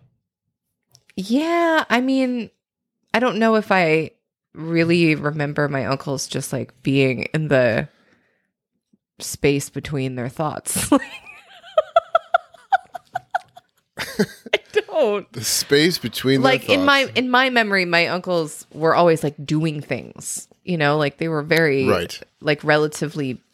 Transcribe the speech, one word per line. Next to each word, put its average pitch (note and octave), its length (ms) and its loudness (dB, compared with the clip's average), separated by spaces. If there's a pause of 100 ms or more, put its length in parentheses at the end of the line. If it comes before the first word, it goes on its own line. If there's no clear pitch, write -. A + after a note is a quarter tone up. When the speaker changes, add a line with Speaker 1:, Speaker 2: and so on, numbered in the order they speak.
(1160)
Speaker 1:
Yeah, D#4+ 720 0
I A#3+ 120 2
mean, B3+ 500 -2 (640)
I G#3+ 60 4
don't A3 180 0
know A3+ 180 4
if G#3 160 0
I D#3+ 380 2 (440)
really E3 600 2
remember D3 540 -2
my C3+ 180 -4
uncles C3+ 420 -4
just, C3 240 -8
like, A#2 200 -6 (100)
being C3+ 400 2 (120)
in D#3 140 -2
the B2+ 400 2 (1300)
space - 500 -2
between C3+ 460 -6
their B2 120 -6
thoughts. - 640 -6
<laughs> C#4 80 6 (3000)
I - 600 -4 (140)
don't. D4 600 -2
Speaker 2:
The A2 120 -10
space D3+ 540 2
between C3 440 0
their C4 100 4
Speaker 1:
Like, - 160 -2
in C#4 160 2
my, C#4 220 4
Speaker 2:
thoughts. - 120 -6
Speaker 1:
in B3+ 120 0
my B3+ 200 4
memory, G3+ 340 2
my E3+ 240 2
uncles E3+ 640 -4
were D#3 220 2
always, E3 280 4
like, D3 120 -2 (100)
doing D#3 360 -2
things, - 680 -10 (160)
you F3 120 -4
know, D3 220 2
like, C#3+ 200 -2
they E3 100 -4
were D#3 140 -2
very, D3+ 440 2
Speaker 2:
Right. F2+ 340 -2 (200)
Speaker 1:
like, D3 240 -2
relatively D3+ 760 -2 (140)